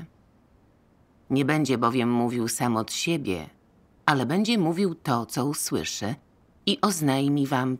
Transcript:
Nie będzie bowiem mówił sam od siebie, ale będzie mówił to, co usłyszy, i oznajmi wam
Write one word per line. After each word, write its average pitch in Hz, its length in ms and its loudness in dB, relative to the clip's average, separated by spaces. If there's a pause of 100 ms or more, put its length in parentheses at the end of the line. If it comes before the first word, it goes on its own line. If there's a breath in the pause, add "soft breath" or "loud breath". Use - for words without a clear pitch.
(1300)
Nie 135 160 2
będzie 139 320 2
bowiem 120 340 2
mówił 120 360 0
sam 117 300 0
od 110 140 -4
siebie, 110 580 -4 (560)
ale 139 200 2
będzie 208 320 2
mówił 170 380 0
to, 117 300 -2
co 127 200 -2
usłyszy, 123 720 -4 (500)
i 202 160 0
oznajmi 143 680 2
wam 131 320 0